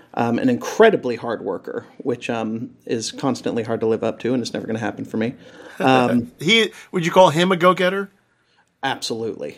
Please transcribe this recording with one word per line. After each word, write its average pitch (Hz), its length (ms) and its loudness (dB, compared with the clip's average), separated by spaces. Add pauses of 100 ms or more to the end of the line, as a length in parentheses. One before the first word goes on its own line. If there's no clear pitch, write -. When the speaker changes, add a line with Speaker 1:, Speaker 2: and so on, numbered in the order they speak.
(140)
Speaker 1:
um, 117 260 0
an 127 80 0
incredibly 127 720 2
hard 113 260 -6
worker, - 420 -8 (120)
which, - 320 -6
um, 113 400 -4 (160)
is 113 260 -4
constantly 117 520 -2
hard 110 180 -4
to 110 60 0
live 110 160 0
up 110 160 -2
to, 120 140 -2
and 123 80 -2
it's - 120 -8
never 107 140 -6
gonna 113 120 -4
happen 107 260 -6
for - 120 -8
me. 113 160 -2 (460)
Um, 123 560 2
Speaker 2:
<laughs> - 40 -20
He, 214 320 4 (220)
would 175 120 0
you 170 60 0
call 185 180 8
him 175 220 2
a 185 60 0
go-getter? 185 520 2 (760)
Speaker 1:
Absolutely. 113 760 -6